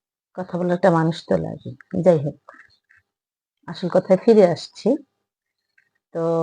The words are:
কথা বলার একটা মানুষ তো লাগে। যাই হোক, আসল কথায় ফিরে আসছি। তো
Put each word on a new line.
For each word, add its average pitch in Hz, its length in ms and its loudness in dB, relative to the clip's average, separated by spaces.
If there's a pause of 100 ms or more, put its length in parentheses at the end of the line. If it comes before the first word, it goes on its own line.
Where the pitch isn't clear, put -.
(360)
কথা 185 200 -12
বলার 175 200 -2
একটা 180 140 2
মানুষ 165 260 0 (100)
তো - 120 0
লাগে। - 320 -10 (280)
যাই 170 200 4
হোক, 143 200 -8 (1300)
আসল 170 200 -8
কথায় 185 300 2
ফিরে 214 280 6
আসছি। - 420 -4 (1300)
তো 165 80 -8 (200)